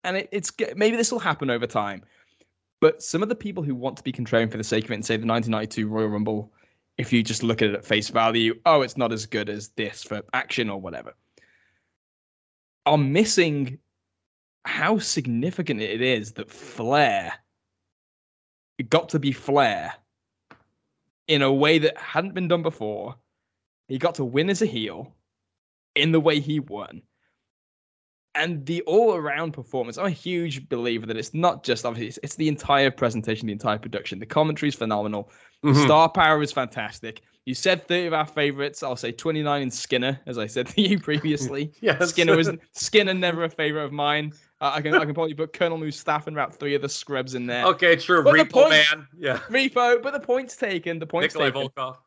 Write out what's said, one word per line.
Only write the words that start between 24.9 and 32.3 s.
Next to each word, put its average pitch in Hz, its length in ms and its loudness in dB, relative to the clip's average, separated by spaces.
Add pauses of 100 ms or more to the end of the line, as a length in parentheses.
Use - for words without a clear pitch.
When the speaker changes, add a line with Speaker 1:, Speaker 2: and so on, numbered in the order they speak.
Speaker 1:
in 156 160 4
the 160 80 6
way 151 200 2
he 147 200 -2
won. - 420 -14 (1300)
And 156 300 -2
the 170 180 -4
all-around 165 680 2
performance, 123 460 -6
I'm 185 80 -2
a 190 40 0
huge 170 600 -6
believer 120 340 -2
that 113 140 -6
it's - 160 -10
not 160 300 0
just, 120 200 0
obviously, 117 240 -6
it's, 117 140 -14
it's - 140 -12